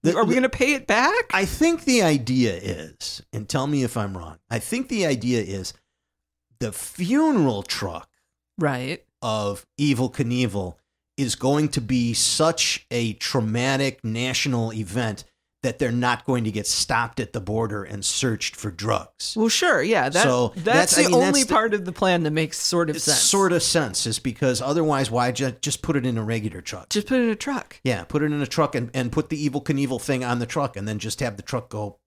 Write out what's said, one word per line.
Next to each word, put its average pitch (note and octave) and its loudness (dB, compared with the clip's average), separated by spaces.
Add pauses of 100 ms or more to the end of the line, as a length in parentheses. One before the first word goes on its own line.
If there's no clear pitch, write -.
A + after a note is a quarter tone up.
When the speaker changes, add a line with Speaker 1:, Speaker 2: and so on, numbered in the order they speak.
Speaker 1:
The, E3+ 4
Speaker 2:
are A3+ 4
we G#3+ 4
Speaker 1:
the A#3+ 4
Speaker 2:
gonna B3+ 4
pay C4+ 2
it C4+ -2
back?" E4+ 2
Speaker 1:
I F#3+ 2
think E4 2
the B3 4
idea B2+ 2
is, D#2+ -10
and G#2+ -8
tell C#3 0
me C#3+ 0
if A#2+ -4
I'm G2+ -4
wrong, E2 -12 (140)
I A#2 -2
think B3+ -4
the G#3 0
idea A#2+ 0
is F#2+ -8 (840)
the A2+ -6
funeral F3+ 2
truck - -8 (480)
Speaker 2:
Right. C#3+ -4 (180)
Speaker 1:
of G#2 -2 (140)
Evel C3 2
Knievel A2+ -2 (420)
is C3 -2
going C#3+ 2
to C#3 -2
be A#2+ 0
such - 0
a A#2 -2
traumatic C3 0
national A#2 -2
event A2 -4 (380)
that B2 -2
they're B2 2
not B2 0
going B2 0
to G#2+ 0
get G2+ -4
stopped A#2 0
at G#2 -6
the A2 -4
border G#2 -2
and G2+ -10
searched - -2
for - -6
drugs. G2+ -4
Speaker 2:
Well, A3 2
sure, A#3+ 2
yeah. D#3 2
That, F#3 4
Speaker 1:
So B2 4
Speaker 2:
that's E3+ -6 (300)
Speaker 1:
that's, - 4
I - 6
Speaker 2:
the - 4
Speaker 1:
mean, E3+ 6
Speaker 2:
only - 6 (140)
Speaker 1:
that's C4 2
the - -2
Speaker 2:
part A3 4
of G3 -2
the F3+ -6
plan F3+ 4
that D3+ 0
makes D#3 0
sort E3+ 0
of D3+ -2
Speaker 1:
It's - -4
Speaker 2:
sense. C#3+ 2
Speaker 1:
sort F#3+ 4
of E3 4
sense, C#3 0
is A2 -2
because B2+ 0
otherwise, C#3+ 2
why B2 2
ju-, B2 -2
just - -4
put D#3 0
it B2+ 0
in A#2+ 0
a A2 -2
regular G#2+ -4
truck? - -12
Speaker 2:
Just G#3 -2
put C4 2
it B3 2
in A3+ 2
a G#3+ -2
truck. - -8
Speaker 1:
Yeah, G#2 0
put D3 -2
it - 0
in D3 -2
a C3 -2
truck C#3+ 0
and, A#2+ -4
and B2 -2
put D#3 -2
the D3 -2
Evel C#3 -4
Knievel C3+ -2
thing B2+ -2
on B2 -2
the A#2+ -2
truck, C#3+ -4
and G2 -6
then G#2+ -4
just G#2+ -6
have A2+ -4
the G2 -14
truck A2+ -6
go G#2 -8